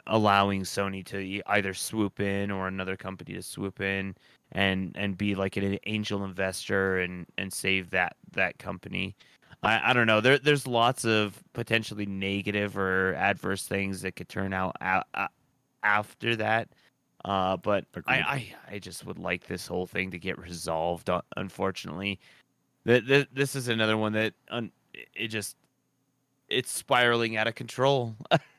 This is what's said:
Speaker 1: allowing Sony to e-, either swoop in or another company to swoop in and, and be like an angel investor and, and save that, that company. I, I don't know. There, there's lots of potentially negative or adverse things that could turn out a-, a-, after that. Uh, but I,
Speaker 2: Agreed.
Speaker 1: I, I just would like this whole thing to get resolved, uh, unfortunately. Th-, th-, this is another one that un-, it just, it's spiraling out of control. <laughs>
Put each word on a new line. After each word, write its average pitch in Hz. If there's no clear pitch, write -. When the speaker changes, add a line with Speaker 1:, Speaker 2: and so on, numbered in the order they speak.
Speaker 1:
allowing 101
Sony 98
to 98
e-, 98
either 98
swoop 107
in 101
or 95
another 95
company 92
to 92
swoop 98
in 98
and, 95
and 98
be 101
like 98
an 98
angel 104
investor 95
and, 90
and 95
save 95
that, 92
that 95
company. 95
I, 110
I -
don't 120
know. 110
There, 135
there's 143
lots 120
of 107
potentially 107
negative 98
or 95
adverse 95
things 95
that 95
could -
turn 98
out 92
a-, 92
a-, -
after 107
that. 110
Uh, 95
but 101
I, 127
Speaker 2:
Agreed. 117
Speaker 1:
I, 123
I -
just 90
would 92
like 90
this 92
whole 90
thing 92
to 87
get 90
resolved, 85
uh, 90
unfortunately. 95
Th-, 117
th-, 135
this 135
is 123
another 110
one 107
that 110
un-, 113
it 113
just, 107
it's -
spiraling 120
out 107
of 117
control. 123
<laughs> 170